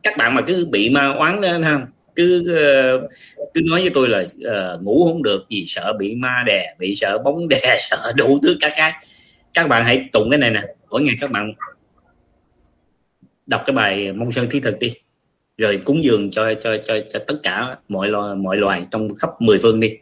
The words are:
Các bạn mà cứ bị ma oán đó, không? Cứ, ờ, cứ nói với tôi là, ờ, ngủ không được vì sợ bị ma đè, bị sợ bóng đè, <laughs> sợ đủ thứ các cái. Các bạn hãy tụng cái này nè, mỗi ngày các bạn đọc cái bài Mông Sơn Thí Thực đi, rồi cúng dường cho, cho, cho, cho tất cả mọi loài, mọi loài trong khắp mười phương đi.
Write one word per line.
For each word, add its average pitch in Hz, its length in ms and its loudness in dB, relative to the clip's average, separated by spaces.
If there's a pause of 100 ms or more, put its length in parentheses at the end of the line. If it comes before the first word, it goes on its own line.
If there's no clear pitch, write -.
Các - 140 -4
bạn 120 180 0
mà 123 80 2
cứ 175 280 0
bị 104 200 0
ma 139 180 2
oán 160 320 0
đó, 170 240 0
không? 143 220 0 (300)
Cứ, 175 400 2
ờ, 135 520 4 (460)
cứ 165 100 2
nói 165 160 2
với 180 140 2
tôi 131 140 4
là, 98 160 2 (200)
ờ, 92 380 -4
ngủ 120 220 4
không 165 180 2
được 101 280 0
vì 98 160 -4
sợ 101 320 -4
bị 101 160 -4
ma 123 320 -2
đè, 98 320 0
bị 95 160 -4
sợ 101 300 -2
bóng 160 240 -2
đè, 127 300 2
<laughs> - 120 -4
sợ - 260 -4
đủ 139 260 4
thứ 160 180 2
các 151 160 0
cái. 160 160 2 (640)
Các 165 140 2
bạn 117 160 2
hãy 131 280 0
tụng 110 180 2
cái 147 80 4
này 120 120 2
nè, 104 120 -2 (280)
mỗi 123 120 -2
ngày 127 180 0
các 143 100 -6
bạn 107 220 -4 (1900)
đọc 110 200 -2
cái 135 100 0
bài 98 360 0
Mông 117 200 -6
Sơn 123 180 -2
Thí 139 100 -2
Thực 104 180 -2
đi, 120 160 -4 (640)
rồi 104 260 0
cúng 151 200 0
dường 104 260 2
cho, 110 240 -2
cho, 110 240 -4
cho, 110 160 -4 (180)
cho 110 140 -6
tất 147 160 -4
cả 117 340 -4 (120)
mọi 98 200 -4
loài, 104 280 -4
mọi 95 200 -2
loài 95 340 0
trong 110 240 -4
khắp - 240 -4
mười 110 240 4
phương 110 180 4
đi. 110 220 2